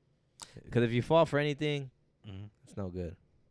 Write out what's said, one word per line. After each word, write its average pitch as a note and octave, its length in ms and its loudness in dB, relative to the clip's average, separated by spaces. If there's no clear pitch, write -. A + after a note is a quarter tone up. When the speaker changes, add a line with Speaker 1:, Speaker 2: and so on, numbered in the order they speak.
Speaker 1:
'cause A#2+ 120 4
if A#2 100 2
you A#2+ 100 2
fall D#3+ 240 6
for C#3+ 120 0
anything, C#3+ 520 -2
Speaker 2:
Mm-hmm. G2 160 -12
Speaker 1:
it's - 100 -18
no G2 140 -6
good. F2 260 -8